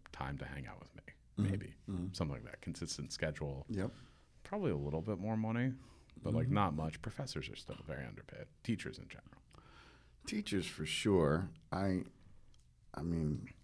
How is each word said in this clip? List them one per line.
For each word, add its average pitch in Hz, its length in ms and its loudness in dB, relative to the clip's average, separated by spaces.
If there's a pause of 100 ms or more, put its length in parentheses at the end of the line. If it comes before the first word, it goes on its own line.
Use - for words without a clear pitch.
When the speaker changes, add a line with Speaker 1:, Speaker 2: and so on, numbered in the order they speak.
(100)
Speaker 1:
time 69 280 -4
to 65 60 -8
hang - 220 -6
out - 140 -12
with - 160 -18
me, - 60 -16 (360)
Speaker 2:
Mm-hmm. 101 120 6
Speaker 1:
maybe. - 240 -2 (160)
Speaker 2:
Mm-hmm. 90 220 0
Speaker 1:
Something 76 240 0
like 58 80 -8
that, - 160 -12
consistent 78 520 -6
schedule. 71 580 -2
Speaker 2:
Yep. 104 200 0 (520)
Speaker 1:
Probably 196 300 0
a 78 40 2
little 71 240 0
bit 98 180 0
more 107 180 0
money, 113 360 2 (500)
but, 80 120 2
like, 120 120 4
Speaker 2:
Mm-hmm. 127 80 6
Speaker 1:
not 98 200 6
much. 78 260 0
Professors 78 480 -4
are - 80 -10
still - 300 -10
very 69 200 -4
underpaid. - 380 -12 (200)
Teachers - 340 0
in - 100 -12
general. - 320 -18 (840)
Speaker 2:
Teachers 101 400 0
for - 180 -4
sure. 82 640 6 (240)
I, 92 300 4 (920)
I 69 80 -4
mean, 80 460 2 (160)